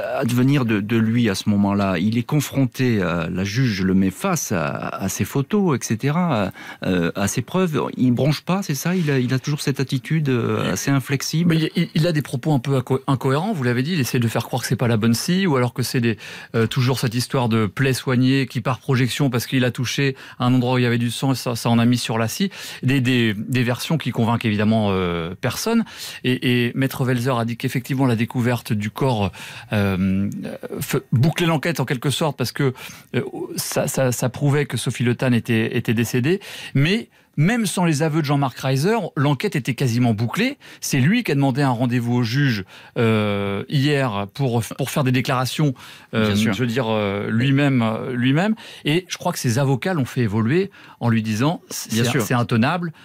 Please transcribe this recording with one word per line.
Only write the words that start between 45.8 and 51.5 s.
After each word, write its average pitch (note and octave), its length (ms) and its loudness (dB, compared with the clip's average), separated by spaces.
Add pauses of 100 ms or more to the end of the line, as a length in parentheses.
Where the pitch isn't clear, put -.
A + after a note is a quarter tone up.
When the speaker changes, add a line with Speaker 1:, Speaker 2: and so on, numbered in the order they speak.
Speaker 2:
euh, A2 140 2
Speaker 1:
Bien G#2 100 2
sûr. A2 160 2
Speaker 2:
je F#2+ 80 -2
veux B2+ 60 0
dire, A#2 220 -2
euh, G#2 420 0
lui-même, C3+ 500 2
euh, A2+ 340 -2
lui-même. C#3 400 2 (300)
Et E3+ 240 0
je - 80 -10
crois F3+ 160 -2
que - 60 -8
ses A#2+ 200 0
avocats C#3 360 0
l'ont C#3+ 100 0
fait - 160 -4
évoluer A#2 500 2 (300)
en A#2 80 0
lui A2+ 140 2
disant, « A2 480 0